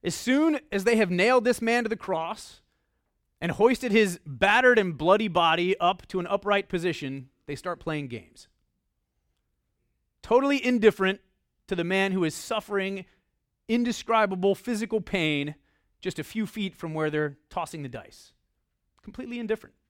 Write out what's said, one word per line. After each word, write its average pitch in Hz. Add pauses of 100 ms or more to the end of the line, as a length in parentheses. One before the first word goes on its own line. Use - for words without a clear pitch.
As 175
soon 294 (120)
as 196
they 226
have 208
nailed 214
this 247
man 233
to 220
the 220
cross 170 (760)
and 165
hoisted 233
his 196
battered 220
and 180
bloody 202
body 175
up 180
to 185
an 175
upright 196
position, 147 (160)
they 147
start 175
playing 151
games. - (1700)
Totally 269
indifferent 202 (480)
to 190
the 170
man 190
who 190
is 156
suffering 196 (640)
indescribable 220
physical 220
pain 151 (460)
just -
a 151
few 220
feet 196
from 160
where 156
they're 147 (100)
tossing 160
the 135
dice. 113 (680)
Completely 240
indifferent. 220 (160)